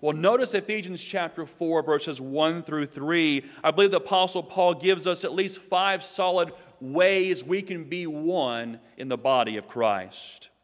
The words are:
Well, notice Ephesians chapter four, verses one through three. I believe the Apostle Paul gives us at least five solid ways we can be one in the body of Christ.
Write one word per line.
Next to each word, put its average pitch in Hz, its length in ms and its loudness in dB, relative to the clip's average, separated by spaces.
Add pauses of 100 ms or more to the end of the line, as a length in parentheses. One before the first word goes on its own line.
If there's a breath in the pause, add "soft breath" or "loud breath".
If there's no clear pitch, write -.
Well, 151 100 0
notice 208 400 2
Ephesians 196 500 -4
chapter 165 440 -6
four, 160 360 0
verses 151 380 0
one 156 420 0
through 151 240 -4
three. 147 600 0 (180 loud breath)
I 160 60 6
believe 196 200 6
the 196 60 2
Apostle 185 460 0
Paul 180 320 2
gives 165 320 0
us 180 180 -2
at 147 80 -4
least 190 280 -4
five 185 440 0
solid 180 480 0 (260 loud breath)
ways 180 640 2
we 180 200 -2
can 185 220 -8
be 175 220 -8
one 139 760 -2 (180 soft breath)
in 131 100 -10
the 123 100 -2
body 117 380 2
of 104 100 -8
Christ. 101 840 -4 (140)